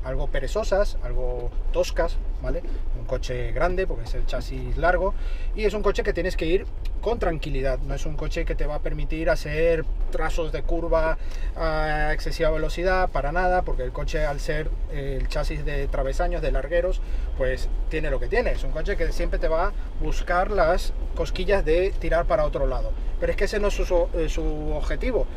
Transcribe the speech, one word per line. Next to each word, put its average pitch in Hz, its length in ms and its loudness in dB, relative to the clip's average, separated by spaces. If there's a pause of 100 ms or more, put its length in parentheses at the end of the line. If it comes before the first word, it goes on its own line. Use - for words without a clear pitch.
algo 135 220 -2
perezosas, 190 760 0
algo 123 480 -2 (220)
toscas, 170 440 0 (260)
¿vale? - 200 -2 (360)
Un 117 80 -6
coche 123 460 -2
grande, 180 340 2
porque 117 180 -2
es - 100 -2
el 123 120 2
chasis 123 500 -2
largo, 180 380 2 (420)
y 214 80 0
es 202 80 2
un 214 100 -2
coche 214 200 2
que 208 100 0
tienes 180 240 -2
que - 80 0
ir 175 220 2 (340)
con 220 180 0
tranquilidad, 139 600 0
no 139 160 -2
es 139 100 -2
un 151 120 -2
coche 151 280 -2
que 165 100 -2
te 147 120 2
va 147 100 -2
a - 40 -2
permitir 156 500 0
hacer 160 540 2 (260)
trazos 160 420 0
de 151 100 -2
curva 165 540 2 (400)
a 156 560 0
excesiva 156 380 0
velocidad, 175 580 2
para 147 240 -2
nada, 180 300 2
porque 147 220 -2
el - 80 -4
coche, 151 340 -2
al 143 140 -4
ser, 151 300 -2 (220)
eh, 139 260 -4
el - 100 0
chasis 147 360 -2
de 139 240 0
travesaños, 143 540 0
de 139 100 2
largueros, 175 480 2 (380)
pues 131 300 0 (200)
tiene 156 220 0
lo 127 100 0
que - 80 -2
tiene. 226 240 2
Es - 120 0
un - 60 0
coche 190 260 -2
que 160 160 2
siempre 165 260 0
te 165 100 2
va 160 180 2
a 143 60 0 (300)
buscar 175 480 0
las 185 420 2 (220)
cosquillas 180 500 0
de 175 340 2
tirar 165 280 2
para 160 180 2
otro - 220 0
lado, 127 260 0 (280)
pero 127 120 0
es 120 40 -2
que - 80 2
ese 208 160 0
no 208 80 2
es 196 60 2
su, - 100 0
su, 175 300 2
eh, 160 140 0
su 139 440 0
objetivo. 151 540 0 (100)